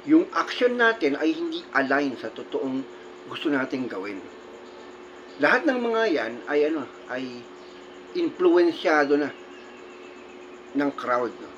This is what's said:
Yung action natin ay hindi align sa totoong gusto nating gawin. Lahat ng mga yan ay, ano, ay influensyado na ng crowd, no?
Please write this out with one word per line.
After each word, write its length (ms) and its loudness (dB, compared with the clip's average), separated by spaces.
Yung 320 6
action 400 2
natin 400 4
ay 160 2
hindi 400 -4
align 480 2
sa 80 -8
totoong 560 -4
gusto 160 -4
nating 400 0
gawin. 320 -8
Lahat 240 4
ng 160 2
mga 220 0
yan 200 0
ay, 120 2
ano, 140 -2
ay 160 -6
influensyado 1040 4
na 140 0
ng 200 2
crowd, 400 0
no? 240 -14